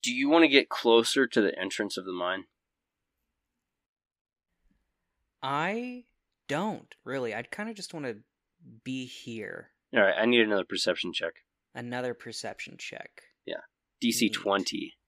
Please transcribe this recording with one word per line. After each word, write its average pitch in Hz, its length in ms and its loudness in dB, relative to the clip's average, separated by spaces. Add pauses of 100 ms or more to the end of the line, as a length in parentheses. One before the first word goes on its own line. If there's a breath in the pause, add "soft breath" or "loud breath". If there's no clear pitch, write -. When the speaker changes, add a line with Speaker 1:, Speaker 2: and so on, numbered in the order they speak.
Speaker 1:
Do 123 120 -2
you 135 140 2
wanna 160 200 6
get 139 200 6
closer 117 580 4
to 120 160 2
the - 160 2
entrance 95 380 -4
of 92 80 -8
the 92 80 -8
mine? 90 340 -4 (3000)
Speaker 2:
I 214 640 -4 (440)
don't, 170 460 -4 (100)
really. 123 300 -4
I'd 113 160 -8
kinda 220 240 -10
just 202 200 -14
wanna 123 280 -8 (600)
be 131 240 -6
here. 104 680 -12 (220)
Speaker 1:
All - 60 6
right, 98 180 6
I 107 60 4
need 120 160 6
another 104 240 4
perception 90 480 -2
check. - 320 -6 (300)
Speaker 2:
Another 123 400 -6
perception - 640 -12
check. - 440 -16 (220)
Speaker 1:
Yeah. - 160 -8 (400)
D 120 100 2
C 110 160 2
Speaker 2:
Neat. - 80 0
Speaker 1:
twenty. - 720 -2